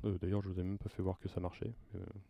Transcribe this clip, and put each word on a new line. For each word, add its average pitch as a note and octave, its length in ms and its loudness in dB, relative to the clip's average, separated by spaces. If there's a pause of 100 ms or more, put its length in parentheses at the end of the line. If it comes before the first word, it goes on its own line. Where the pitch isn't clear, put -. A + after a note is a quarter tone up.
Euh, G2+ 140 4
d'ailleurs, G2 240 4
je G2 80 -2
vous F2+ 100 0
ai - 20 4
même G2 160 2
pas - 100 -4
fait - 140 -2
voir F#2 160 4
que F#2+ 100 -2
ça F2 120 -2
marchait, F2+ 340 -2 (220)
euh, F#2 100 -6 (240)